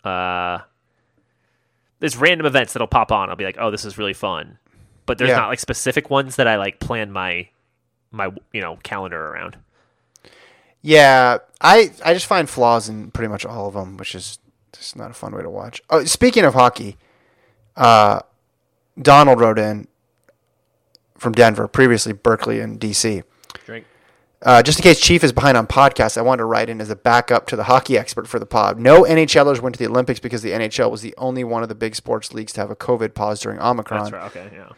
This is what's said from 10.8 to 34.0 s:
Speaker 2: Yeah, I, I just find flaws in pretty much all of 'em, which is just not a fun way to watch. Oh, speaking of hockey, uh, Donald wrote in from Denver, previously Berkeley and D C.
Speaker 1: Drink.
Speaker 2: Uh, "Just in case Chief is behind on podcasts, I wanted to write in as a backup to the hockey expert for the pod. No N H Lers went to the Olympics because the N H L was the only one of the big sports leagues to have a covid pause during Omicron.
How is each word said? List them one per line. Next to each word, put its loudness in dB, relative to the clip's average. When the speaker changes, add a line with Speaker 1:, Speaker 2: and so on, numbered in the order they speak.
Speaker 2:
Yeah, 6
I, 6
I 4
just -4
find -2
flaws 0
in -14
pretty -8
much -10
all -10
of -12
'em, -12
which -14
is -16
just -20
not -16
a -20
fun -14
way -10
to -12
watch. -14
Oh, 2
speaking 2
of 4
hockey, 2
uh, 4
Donald 6
wrote 2
in -4
from -4
Denver, 4
previously 2
Berkeley -2
and -12
D -6
C. -4
Speaker 1:
Drink. -20
Speaker 2:
Uh, 8
"Just 0
in 0
case 6
Chief 2
is 2
behind 2
on -2
podcasts, 2
I -2
wanted 0
to -6
write -2
in -12
as -10
a -10
backup 0
to -8
the -6
hockey 2
expert -6
for -8
the -10
pod. -2
No 8
N 2
H 0
Lers 2
went -6
to -12
the -4
Olympics -4
because -10
the -6
N -4
H -6
L 0
was -8
the -16
only -8
one -6
of -6
the -14
big -8
sports -8
leagues -12
to -8
have -10
a -14
covid -4
pause -6
during -10
Omicron. -4